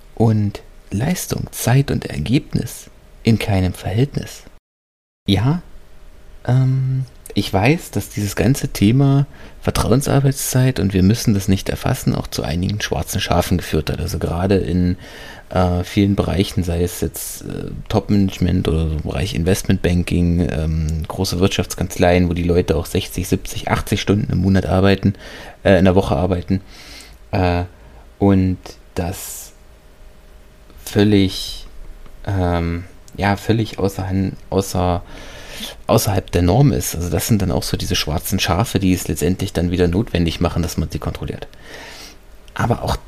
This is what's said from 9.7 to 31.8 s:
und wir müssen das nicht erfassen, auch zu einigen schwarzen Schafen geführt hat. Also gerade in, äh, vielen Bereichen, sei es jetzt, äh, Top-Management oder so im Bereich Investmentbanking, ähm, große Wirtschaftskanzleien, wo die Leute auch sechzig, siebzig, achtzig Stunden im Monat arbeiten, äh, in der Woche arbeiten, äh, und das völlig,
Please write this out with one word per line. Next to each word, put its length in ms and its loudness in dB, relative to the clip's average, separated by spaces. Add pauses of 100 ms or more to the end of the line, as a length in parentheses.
und 160 0
wir 80 4
müssen 320 4
das 140 -2
nicht 200 0
erfassen, 460 -2
auch 140 -4
zu 160 -6
einigen 360 -2
schwarzen 400 -4
Schafen 380 0
geführt 320 -2
hat. 80 -4
Also 220 -4
gerade 360 0
in, 400 0 (540)
äh, 320 2
vielen 320 2
Bereichen, 480 0
sei 220 0
es 160 -6
jetzt, 420 -6
äh, 300 -8 (160)
Top-Management 800 2
oder 200 2
so 60 -2
im 80 -4
Bereich 320 -4
Investmentbanking, 1160 2
ähm, 580 -2
große 320 -2
Wirtschaftskanzleien, 880 2
wo 40 0
die 120 0
Leute 320 2
auch 100 -4
sechzig, 400 -4
siebzig, 440 -4
achtzig 300 0
Stunden 320 0
im 60 0
Monat 280 2
arbeiten, 480 2 (500)
äh, 140 8
in 60 6
der 120 6
Woche 200 2
arbeiten, 440 0 (720)
äh, 320 0 (540)
und 400 4 (360)
das 580 -8 (1300)
völlig, 840 2 (580)